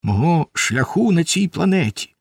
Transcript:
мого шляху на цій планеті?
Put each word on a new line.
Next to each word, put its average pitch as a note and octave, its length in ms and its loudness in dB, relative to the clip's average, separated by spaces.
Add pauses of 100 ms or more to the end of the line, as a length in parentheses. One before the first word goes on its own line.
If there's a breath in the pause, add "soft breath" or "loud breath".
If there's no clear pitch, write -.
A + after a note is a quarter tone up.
мого C#3+ 520 0
шляху F3 580 0
на E3 120 2
цій F#3+ 240 -2
планеті? F3+ 720 -2